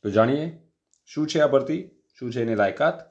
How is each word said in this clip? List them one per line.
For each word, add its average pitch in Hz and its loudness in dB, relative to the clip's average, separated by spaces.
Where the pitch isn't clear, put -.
તો 107 -4
જાણીએ 123 2
શું 151 -4
છે 151 -2
આ 151 4
ભરતી, 147 0
શું 123 -10
છે 120 -4
એની 113 -2
લાયકાત 104 0